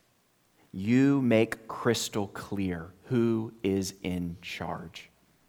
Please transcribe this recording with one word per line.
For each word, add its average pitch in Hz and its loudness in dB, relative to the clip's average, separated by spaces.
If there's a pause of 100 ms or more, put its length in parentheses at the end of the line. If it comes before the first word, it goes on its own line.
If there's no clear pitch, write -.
(720)
you 131 4
make 113 2
crystal 110 -2
clear 90 -6 (120)
who 117 0 (100)
is 95 0 (100)
in 87 -4
charge 82 -12 (400)